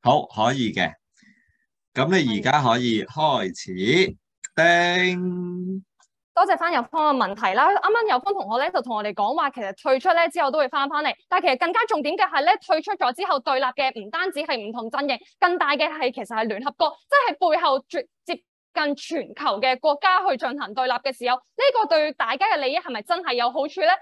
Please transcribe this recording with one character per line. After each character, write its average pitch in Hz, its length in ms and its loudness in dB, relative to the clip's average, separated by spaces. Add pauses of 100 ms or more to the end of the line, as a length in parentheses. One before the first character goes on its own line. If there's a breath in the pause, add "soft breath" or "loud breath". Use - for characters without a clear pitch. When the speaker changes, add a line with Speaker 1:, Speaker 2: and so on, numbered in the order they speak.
Speaker 1:
好， 151 260 2
可 113 260 0
以 113 200 -2
嘅。 87 180 0 (1000 soft breath)
咁 139 180 0
你 127 280 2
而 - 40 -4
家 143 180 2
可 120 160 2
以 117 280 0
開 127 520 -2
始。 - 160 -12 (800)
Speaker 2:
可 160 80 4 (400)
以。 180 80 2
Speaker 1:
叮。 180 720 -6 (500)
Speaker 2:
多 349 100 4
謝 349 120 0
返 339 160 -2
有 254 100 0
方 302 320 0
嘅 - 20 -2
問 202 180 -2
題 202 200 0
啦。 285 140 4
啱 403 100 2
啱 440 320 2
有 254 80 2
方 392 140 -4
同 392 100 -4
學 233 220 -2
呢， 359 60 -4
就 330 100 0
同 233 160 -6
我 214 60 -4
哋 208 100 -6
講 214 220 -2
話， 311 160 0
其 247 100 -12
實 196 200 -8
退 269 180 2
出 359 100 0
呢 339 200 2
之 349 120 -4
後 269 100 2
都 302 80 -2
會 269 80 2
返 277 220 -2
返 302 140 -4
嚟。 262 100 -2 (160)
但 370 120 2
其 359 60 0
實 262 100 2
更 339 140 0
加 440 140 0
重 339 160 -2
點 302 160 -2
嘅 415 120 2
係 294 160 0
呢， 349 60 4 (140)
退 320 160 0
出 427 100 -8
咗 247 240 -2
之 381 100 -4
後 320 140 0
對 262 200 -2
立 269 60 0
嘅 254 400 -4
唔 208 40 -14
單 359 220 -2
止 277 100 -6
係 302 160 -4
唔 214 160 -8
同 226 180 -8
陣 285 140 -2
營， 247 140 -2 (200 soft breath)
更 359 180 2
大 294 200 0
嘅 302 120 0
係 294 240 -2
其 247 80 -10
實 220 160 -10
係 220 60 0
聯 214 200 -4
合 277 140 -4
國， 311 160 0 (160)
即 508 240 4
係 320 180 2
背 330 100 2
後 285 180 2
絕-， 277 260 -8 (200)
接 339 100 -4 (360)
近 285 240 -2
全 285 400 -8
球 233 240 -2
嘅 254 200 2
國 294 200 2
家 370 300 4
去 269 80 0
進 294 240 -4
行 208 120 -10
對 254 140 -2
立 254 60 0
嘅 247 240 -4
時 240 120 -2
候， 254 60 2
呢 - 280 -6 (180)
個 415 60 2
對 311 260 2
大 254 240 -2
家 381 100 0
嘅 381 100 2
利 269 140 0
益 311 60 -2
係 359 140 -6
咪 220 100 -6
真 349 200 -2
係 302 120 -4
有 240 180 2
好 285 160 -2
處 349 140 -6
呢？ 320 100 4 (100)